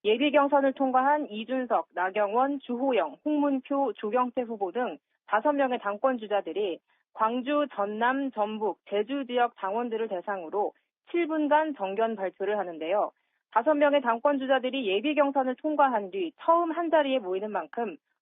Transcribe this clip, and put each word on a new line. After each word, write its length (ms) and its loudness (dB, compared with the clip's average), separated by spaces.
예비 260 2
경선을 440 4
통과한 540 2
이준석, 640 -2
나경원, 680 0
주호영, 640 0
홍문표, 720 0
조경태 460 -2
후보 280 -6
등 260 -4
다섯 240 2
명의 280 0
당권주자들이 1000 -2
광주, 640 0
전남, 580 -2
전북, 560 -2
제주 400 -2
지역 300 0
당원들을 500 -4
대상으로 640 -4
칠 160 0
분간 480 0
정견 400 -2
발표를 420 -4
하는데요. 540 -2
다섯 220 4
명의 260 4
당권주자들이 880 0
예비 280 0
경선을 400 2
통과한 560 0
뒤 280 -4
처음 320 4
한 180 -2
자리에 300 4
모이는 320 -4
만큼 460 -6